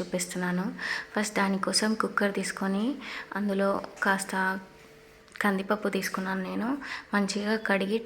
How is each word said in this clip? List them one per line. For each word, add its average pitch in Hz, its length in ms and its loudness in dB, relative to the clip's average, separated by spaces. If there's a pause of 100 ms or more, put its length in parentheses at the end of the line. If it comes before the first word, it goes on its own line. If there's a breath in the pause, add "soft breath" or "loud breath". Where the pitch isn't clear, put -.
చూపిస్తున్నాను. 180 720 0 (440 loud breath)
ఫస్ట్ 208 200 0
దానికోసం 196 580 2
కుక్కర్ 202 400 0
తీసుకొని 196 600 0 (420 loud breath)
అందులో 196 460 2 (200)
కాస్త 190 560 0 (840)
కందిపప్పు 202 480 2
తీసుకున్నాను 190 540 -2
నేను. 202 360 -2 (360 loud breath)
మంచిగా 202 420 2
కడిగి 202 500 2